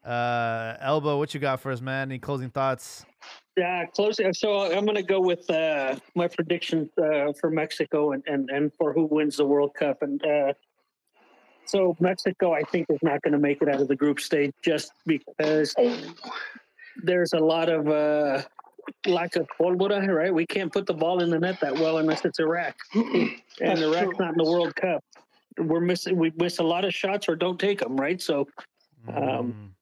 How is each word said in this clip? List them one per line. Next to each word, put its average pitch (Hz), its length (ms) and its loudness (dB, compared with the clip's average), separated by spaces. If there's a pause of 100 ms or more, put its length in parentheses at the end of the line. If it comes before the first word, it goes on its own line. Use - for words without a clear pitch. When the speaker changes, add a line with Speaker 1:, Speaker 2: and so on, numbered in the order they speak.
Speaker 1:
Uh, 117 760 -4
Elbow, 143 380 0
what 151 160 -4
you 143 60 -6
got 135 200 -2
for 139 100 -6
us, 120 120 -6
man? 135 280 -6
Any 131 80 -8
closing 131 300 -6
thoughts? 135 560 -4 (520)
Speaker 2:
Yeah, 180 280 -2 (100)
closing. 202 380 0
So 196 400 0
I'm 202 140 0
gonna 208 160 0
go 185 180 2
with, 175 300 0
uh, 156 460 0 (180)
my 175 120 0
prediction, 165 640 -2 (100)
uh, 147 400 2
for - 120 0
Mexico 151 640 0
and, 135 140 -4
and, 139 240 -2
and 143 240 0
for 151 200 0
who 160 100 2
wins 151 320 0
the 147 80 2
World 143 300 2
Cup. 143 280 -2
And, 143 220 -4
uh, 147 280 2 (1120)
so 185 340 2
Mexico, 180 540 2
I 151 80 0
think, 165 260 -2
is 147 140 2
not 143 200 2
gonna 147 160 2
make 143 220 2
it 151 80 4
out 139 140 2
of 131 60 2
the 139 80 2
group 143 240 2
stage 147 420 0
just 175 300 0 (140)
because 156 680 0
Speaker 3:
Oh. 240 220 2 (1040)
Speaker 2:
there's 175 320 2
a 165 40 0
lot 160 300 2
of, 156 200 0
uh, 151 540 2 (640)
lack 175 300 0
of 160 100 0 (140)
pólvora, 196 480 2
right? 180 240 2
We 165 140 2
can't 185 260 -4
put 196 140 -2
the 175 80 -2
ball 175 280 2
in 170 60 2
the 165 100 2
net 180 220 0
that 143 140 -2
well 160 240 2
unless 156 260 0
it's 165 160 -2
Iraq. 160 340 -2 (100)
Speaker 3:
<clears throat> - 100 -20
Speaker 2:
And 233 480 0 (340)
Speaker 3:
That's 160 60 0
Speaker 2:
Iraq's 175 340 0
Speaker 3:
true. 190 100 0
Speaker 2:
not 165 60 -4
in 165 60 0
the 160 120 2
World 170 240 2
Cup. 170 300 -2 (540)
We're 165 220 2
missing, 180 360 0
we 160 200 2
miss 175 240 0
a - 20 2
lot 170 240 0
of 185 80 -2
shots 202 340 -2
or 160 80 0
don't 175 240 -2
take 196 220 0
'em, 131 160 -2
right? 147 240 0
So, 143 260 0 (600)
um, 131 440 -2
Speaker 1:
Mm. 104 180 -16 (120)